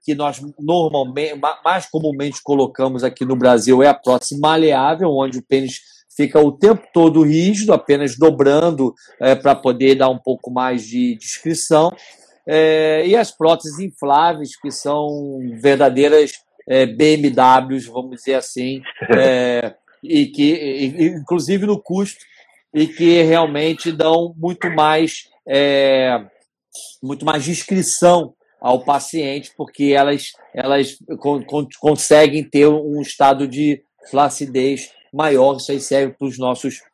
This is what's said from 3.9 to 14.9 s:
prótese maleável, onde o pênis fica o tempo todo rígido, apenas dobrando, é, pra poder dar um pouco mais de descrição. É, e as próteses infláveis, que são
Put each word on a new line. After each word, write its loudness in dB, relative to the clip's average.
prótese -2
maleável, 2
onde -2
o -10
pênis -4
fica 0
o 4
tempo 2
todo 4
rígido, 2
apenas 0
dobrando, 2
é, 2
pra 2
poder 2
dar 2
um -6
pouco -8
mais -4
de -4
descrição. -2
É, 2
e 2
as 0
próteses -2
infláveis, -2
que -10
são -8